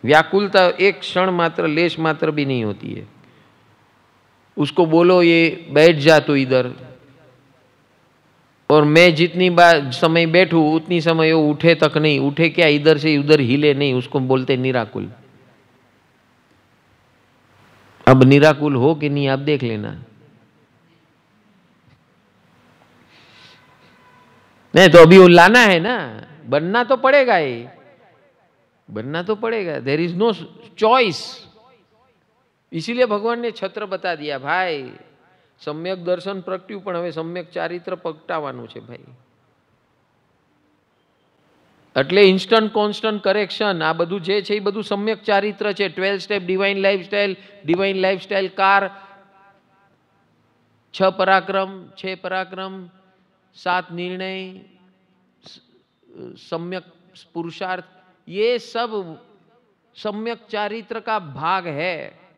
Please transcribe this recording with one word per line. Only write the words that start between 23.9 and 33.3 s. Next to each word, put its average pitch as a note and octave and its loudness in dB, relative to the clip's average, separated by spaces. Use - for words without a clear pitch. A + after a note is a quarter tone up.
नहीं F3 8
तो D3+ 10
अभी E3+ 12
वो F#3 12
लाना F3 8
है G3 4
ना। E3 -6
બનના E3 -2
તો A#3+ 0
પડેગા C4 2
એ, B2+ -4
બનના C3 -10
તો G#3 -4
પડેગા. G#3 -6
There D3 -4
is E3+ -8
no G#3+ 0
choice. A3 2
ઇસીલિએ A#3 -4
ભગવાન A3 -4